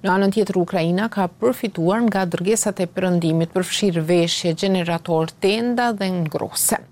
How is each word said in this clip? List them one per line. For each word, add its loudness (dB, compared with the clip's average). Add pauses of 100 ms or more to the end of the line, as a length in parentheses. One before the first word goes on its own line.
Në 2
anën 2
tjetër, 0
Ukraina 0
ka -2 (140)
përfituar 0
nga 2
dërgesat -2
e 0
Perëndimit, 0
përfshirë 0
veshje, 2
gjenerator, 0 (100)
tenda 0
dhe -2
ngrose. -2 (160)